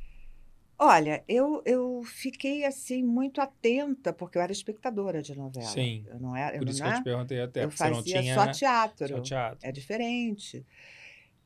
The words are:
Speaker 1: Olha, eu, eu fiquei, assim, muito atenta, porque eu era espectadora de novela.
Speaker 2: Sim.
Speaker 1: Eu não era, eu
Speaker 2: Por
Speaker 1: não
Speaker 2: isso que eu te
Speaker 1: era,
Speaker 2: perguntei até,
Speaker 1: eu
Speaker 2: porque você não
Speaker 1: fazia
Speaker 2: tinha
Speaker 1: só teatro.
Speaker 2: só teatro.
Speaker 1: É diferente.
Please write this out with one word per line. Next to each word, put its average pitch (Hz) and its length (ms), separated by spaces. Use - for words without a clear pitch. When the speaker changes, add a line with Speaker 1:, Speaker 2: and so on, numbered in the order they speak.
Speaker 1:
Olha, 156 440
eu, 277 360
eu 247 400
fiquei, 277 640
assim, 254 380
muito 254 360
atenta, 269 720
porque 175 240
eu 175 60
era 180 100
espectadora 202 720
de 147 160
novela. 131 300
Speaker 2:
Sim. 110 400
Speaker 1:
Eu 120 120
não 127 160
era, 139 200
eu 147 60
Speaker 2:
Por 131 40
Speaker 1:
não 135 60
Speaker 2:
isso 139 100
que 160 60
eu 202 40
te 226 40
Speaker 1:
era, 254 80
Speaker 2:
perguntei 127 360
até, 123 240
Speaker 1:
eu 147 40
Speaker 2:
porque 151 160
você 156 60
não 120 80
Speaker 1:
fazia 143 220
Speaker 2:
tinha 127 140
Speaker 1:
só 208 140
teatro. 226 600
Speaker 2:
só 135 140
teatro. 127 400
Speaker 1:
É 131 100
diferente. 220 920